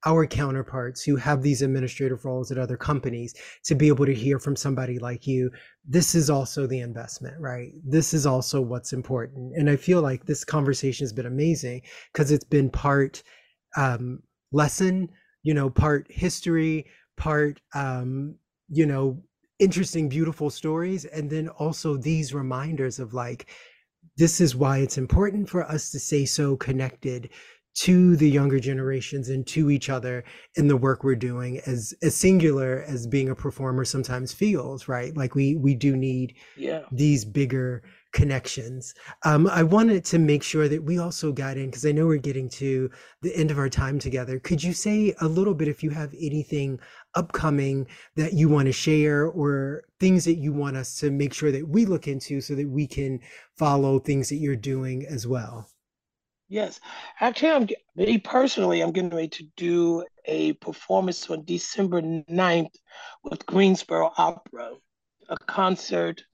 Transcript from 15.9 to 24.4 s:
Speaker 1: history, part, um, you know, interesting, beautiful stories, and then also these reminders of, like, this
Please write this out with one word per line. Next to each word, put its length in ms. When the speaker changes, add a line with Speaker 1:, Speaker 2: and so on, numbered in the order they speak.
Speaker 1:
history, 760
part, 460
um, 640
you 180
know, 380
interesting, 500
beautiful 400
stories, 560
and 240
then 180
also 480
these 380
reminders 680
of, 140
like, 360
this 240